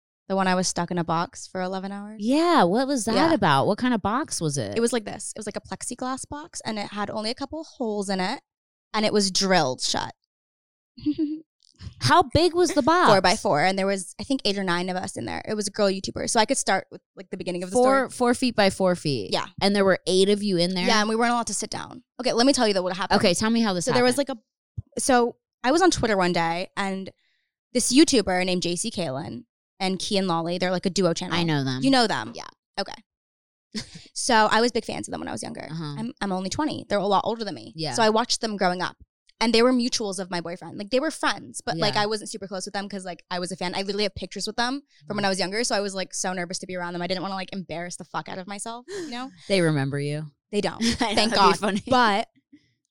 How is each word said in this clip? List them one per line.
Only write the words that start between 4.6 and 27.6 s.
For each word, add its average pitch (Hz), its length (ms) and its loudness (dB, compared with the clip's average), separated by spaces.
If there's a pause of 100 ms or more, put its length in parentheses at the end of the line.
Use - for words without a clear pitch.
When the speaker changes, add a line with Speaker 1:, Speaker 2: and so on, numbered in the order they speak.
Speaker 1:
It 226 40 0
was 233 120 2
like 220 140 -2
this. 196 280 -10
It - 40 -16
was 214 80 -12
like 202 100 -8
a 208 60 -8
plexiglass 254 640 -8
box, 294 360 -14
and 220 140 -6
it 202 140 -8
had 202 160 -6
only 220 220 -6
a 233 40 -6
couple 311 300 -10
holes 208 460 -4
in 190 100 -2
it, 202 220 -4 (500)
and 214 140 2
it - 80 2
was 202 160 2
drilled 180 500 2
shut. - 340 -4 (840)
<laughs> - 60 -14 (960)
Speaker 2:
How 320 220 4 (120)
big 320 200 4
was 349 200 2
the 294 80 4
box? 320 280 4
Speaker 1:
Four 190 120 6
by 190 140 4
four, 156 280 2
and 190 140 2
there 190 80 0
was, 196 340 -4
I 208 40 -12
think, 269 200 -2
eight 202 140 0
or 196 60 -2
nine 180 260 -2
of 180 60 -4
us 190 200 -8
in - 80 -8
there. 85 240 -6
It 220 60 -4
was 208 140 -4
a - 20 -8
girl 202 200 0
YouTuber, 190 380 -4
so - 100 0
I 220 60 6
could 262 140 0
start - 320 -2
with, 170 100 -18 (160)
like, 196 140 -18
the 185 80 -8
beginning 180 240 -6
of 185 80 -8
the 190 40 -4
Speaker 2:
Four, 254 260 6
Speaker 1:
story. 226 100 -2
Speaker 2:
four 247 240 2
feet 240 200 0
by 202 140 4
four 185 260 2
feet. 127 380 -4
Speaker 1:
Yeah. 175 140 -2 (160)
Speaker 2:
And 202 120 4
there 202 100 4
were 190 220 6
eight 185 220 6
of 202 140 2
you 196 160 0
in 175 160 2
there? 180 120 -2
Speaker 1:
Yeah, 226 140 6
and 208 80 2
we 220 80 0
weren't 233 160 2
allowed 233 140 0
to 202 80 -6
sit - 160 -6
down. - 320 -12 (180)
Okay, 240 140 0
let 240 120 4
me 285 60 8
tell 247 160 2
you, 202 60 2
though, 185 80 0
what 185 120 -4
happened. 190 260 0
Speaker 2:
Okay, 190 120 4
tell 220 160 2
me 226 140 4
how 214 100 2
this 175 140 -2
Speaker 1:
So 160 60 2
there 247 120 4
was, 254 120 4
Speaker 2:
happened. 277 200 0
Speaker 1:
like, - 80 -20 (520)
a, - 40 -4
so 240 360 4 (260)
I 254 100 4
was 330 100 4
on 349 80 6
Twitter 220 280 2
one 180 140 2
day, 170 440 -2
and 190 340 -6 (600)